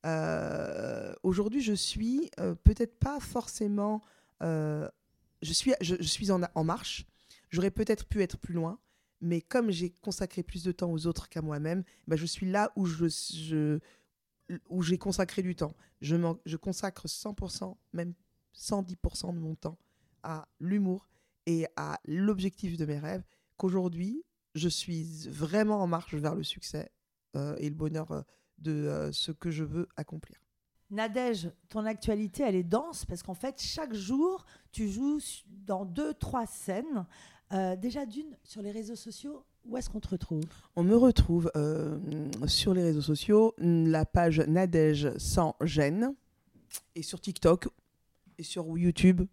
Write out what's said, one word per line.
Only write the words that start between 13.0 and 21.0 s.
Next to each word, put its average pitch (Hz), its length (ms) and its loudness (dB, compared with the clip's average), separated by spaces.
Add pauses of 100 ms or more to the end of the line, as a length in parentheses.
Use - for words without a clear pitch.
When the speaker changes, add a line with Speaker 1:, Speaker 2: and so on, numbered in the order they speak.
Speaker 1:
je, 160 720 -2 (920)
où 180 120 -2
j'ai 175 160 2
consacré 190 460 0
du 180 120 -2
temps. 156 200 -4 (260)
Je 151 140 0
m'en, 170 300 2
je 160 120 -6
consacre 185 500 -6
cent - 280 -8
pour 190 160 -8
cent, 190 260 -10 (160)
même 170 200 -6 (400)
cent - 280 -2
dix 180 140 -8
pour - 220 -4
cent 180 160 -6
de 170 60 -6
mon 160 140 -6
temps 165 240 -10 (460)
à 156 240 -10 (120)
l'humour 190 480 0 (380)